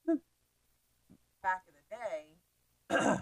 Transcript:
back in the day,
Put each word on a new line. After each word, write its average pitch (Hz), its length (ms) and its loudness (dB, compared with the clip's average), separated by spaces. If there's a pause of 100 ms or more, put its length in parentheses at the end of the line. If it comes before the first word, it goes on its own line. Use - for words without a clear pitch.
(1400)
back 185 240 0
in - 80 -20
the - 220 -14
day, - 1300 -2